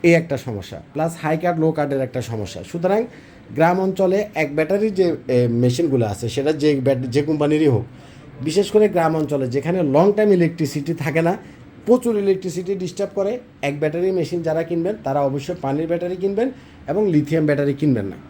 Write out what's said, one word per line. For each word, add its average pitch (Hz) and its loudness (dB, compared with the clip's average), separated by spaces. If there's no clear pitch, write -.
এই 170 6
একটা 160 0
সমস্যা, 101 -10
প্লাস 165 -4
হাই 160 -2
কাট, 170 -2
লো 156 2
কাটের 139 -2
একটা 127 -4
সমস্যা। 107 -8
সুতরাং 190 0
গ্রাম 175 2
অঞ্চলে 190 0
এক 147 -2
ব্যাটারির 196 0
যে, 180 2
এ, 123 2
মেশিনগুলো 123 2
আছে, 107 -4
সেটা 143 0
যে 147 2
ব্যাট-, 131 0
যে 127 0
কোম্পানিরই 151 2
হোক, 113 2
বিশেষ 180 0
করে 214 6
গ্রাম 160 2
অঞ্চলে 139 -2
যেখানে 156 0
লং 156 4
টাইম 214 4
ইলেকট্রিসিটি 160 0
থাকে 160 -2
না, 175 0
প্রচুর 240 2
ইলেকট্রিসিটি 190 -2
ডিস্টার্ব 185 -6
করে, 202 -2
এক 143 -4
ব্যাটারি 170 0
মেশিন 175 -2
যারা 160 -2
কিনবেন, 170 -2
তারা 143 0
অবশ্যই 143 -2
পানির 143 -2
ব্যাটারি 175 -4
কিনবেন 196 -2
এবং 196 0
লিথিয়াম 151 2
ব্যাটারি 143 0
কিনবেন 127 0
না। 92 -10